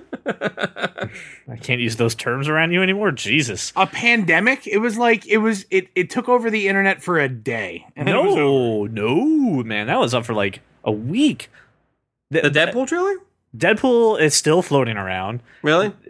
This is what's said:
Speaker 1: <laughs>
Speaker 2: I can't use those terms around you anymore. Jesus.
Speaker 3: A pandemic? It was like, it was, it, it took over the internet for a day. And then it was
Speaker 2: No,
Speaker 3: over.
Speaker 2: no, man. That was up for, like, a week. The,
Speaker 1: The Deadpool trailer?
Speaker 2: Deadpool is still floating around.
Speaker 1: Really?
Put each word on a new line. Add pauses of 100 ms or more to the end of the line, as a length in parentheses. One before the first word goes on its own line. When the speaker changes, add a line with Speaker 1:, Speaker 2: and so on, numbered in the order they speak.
Speaker 1:
<laughs>
Speaker 2:
I (540)
can't
use
those
terms
around
you
anymore.
Jesus.
Speaker 3:
A
pandemic?
It
was
like,
it
was,
it,
it
took
over
the
internet
for
a
day. (100)
And
then
it
was
Speaker 2:
No, (380)
Speaker 3:
over.
Speaker 2:
no,
man.
That
was
up
for,
like, (240)
a
week. (800)
The,
Speaker 1:
The
Deadpool
trailer? (420)
Speaker 2:
Deadpool
is
still
floating
around. (220)
Speaker 1:
Really? (200)